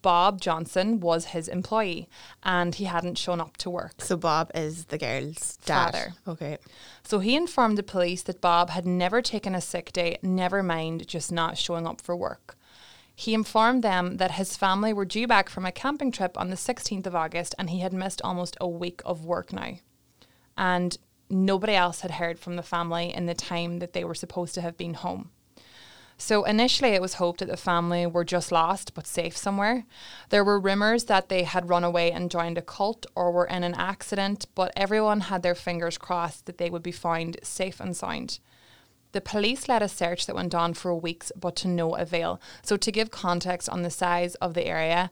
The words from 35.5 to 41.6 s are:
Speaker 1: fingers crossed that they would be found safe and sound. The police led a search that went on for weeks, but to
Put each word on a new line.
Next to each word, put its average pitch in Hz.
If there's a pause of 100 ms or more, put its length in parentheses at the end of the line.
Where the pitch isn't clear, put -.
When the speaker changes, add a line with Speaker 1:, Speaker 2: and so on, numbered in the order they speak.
Speaker 1:
fingers 170
crossed 170
that 175
they 170
would 170
be 175
found 165
safe -
and 180
sound. 80 (720)
The 196
police 214
led 233
a 208
search 175
that 185
went 175
on 170
for 180
weeks, 165
but 175
to -